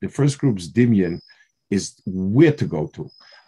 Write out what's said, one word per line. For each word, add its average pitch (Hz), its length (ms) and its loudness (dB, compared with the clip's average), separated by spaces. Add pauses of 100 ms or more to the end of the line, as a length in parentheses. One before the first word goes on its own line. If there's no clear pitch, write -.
the 95 80 -6
first 139 300 -2
group's 95 320 -2
dimyon 98 500 2 (500)
is - 360 -4
where 101 460 2
to - 140 -4
go 78 220 -4
to. 78 200 -14 (400)